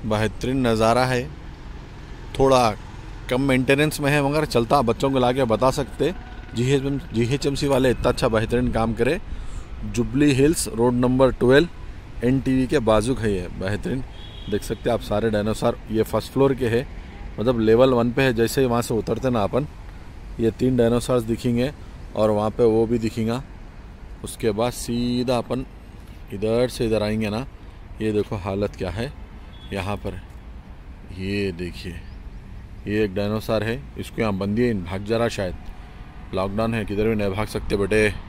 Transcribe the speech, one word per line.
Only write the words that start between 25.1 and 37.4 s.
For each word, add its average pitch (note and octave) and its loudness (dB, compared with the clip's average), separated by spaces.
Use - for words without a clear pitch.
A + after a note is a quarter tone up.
अपन B2 -4
इधर A2 2
से A#2 -2
इधर A2 2
आएंगे G#2+ 0
ना, A2+ -4
ये A2 0
देखो G#2 0
हालत G2 -2
क्या F#2 -4
है A2+ -6
यहाँ G2 -4
पर। F#2+ -8
ये F#2+ -2
देखिए, F2 -8
ये G#2+ 2
एक G2 0
डायनासोर G#2+ 0
है, A#2 -2
इसको B2+ -6
यहाँ G#2+ 2
बंदी G2 0
है, A#2+ 2
भाग F#2+ -6
जा A2+ 0
रहा A#2 2
शायद, F#2+ -4
Lockdown G2+ 0
है, A2+ 0
किधर G2+ 0
भी A2+ 2
नहीं G2+ 0
भाग G#2 -2